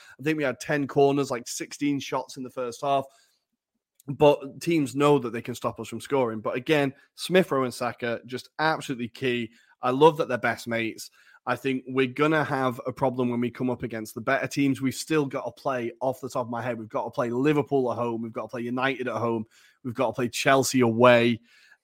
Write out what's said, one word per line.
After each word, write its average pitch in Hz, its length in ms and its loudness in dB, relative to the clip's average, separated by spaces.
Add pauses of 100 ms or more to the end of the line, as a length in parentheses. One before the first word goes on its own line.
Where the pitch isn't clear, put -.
(200)
I 127 40 -14
think 156 140 -2
we 147 60 -2
had 123 160 -2
ten 147 280 -2
corners, 139 440 2
like, 120 160 -6
sixteen 143 540 -4
shots - 340 -8
in 131 80 -12
the 123 60 -12
first 120 320 -10
half. 139 240 0 (1000)
But 139 540 2
teams 147 340 0
know 143 240 4
that 120 120 -6
they 120 100 -6
can 120 140 -8
stop - 240 -6
us 113 80 -10
from 113 140 -10
scoring. 120 380 0
But 117 160 -4
again, 139 380 0 (220)
Smith - 360 2
Rowe 135 120 2
and 120 100 -4
Saka, 117 520 -6
just 127 320 -12
absolutely 143 520 -2
key. 120 420 -4 (300)
I 127 100 0
love 147 260 6
that 143 100 -2
they're 123 100 -2
best 113 300 -2
mates. 113 440 -4 (340)
I 123 100 -2
think 131 320 -4
we're 131 200 0
gonna 147 360 2
have 131 440 -2
a 127 40 -2
problem 127 380 0
when 120 100 -2
we 120 120 -2
come 127 180 -4
up 123 140 -4
against 113 320 -8
the 117 60 -8
better 131 260 0
teams. 135 340 0
We've 131 140 0
still 156 300 0
got 131 200 -6
to 120 60 -8
play, 123 400 -4 (100)
off 127 200 -2
the 131 80 -10
top 123 180 -4
of 120 40 -10
my 117 100 -6
head, 120 180 -4
we've 110 100 -14
got 127 160 -4
to 117 60 -8
play 123 180 -2
Liverpool 135 640 2
at 113 60 -6
home. 117 240 -4
We've 113 120 -10
got 120 100 -8
to 110 60 -10
play 120 120 -8
United 127 460 -2
at 110 80 -4
home. 113 300 -2 (380)
We've 123 100 -6
got 127 140 0
to 113 60 -2
play 127 160 -2
Chelsea 135 520 2
away. 120 580 6 (440)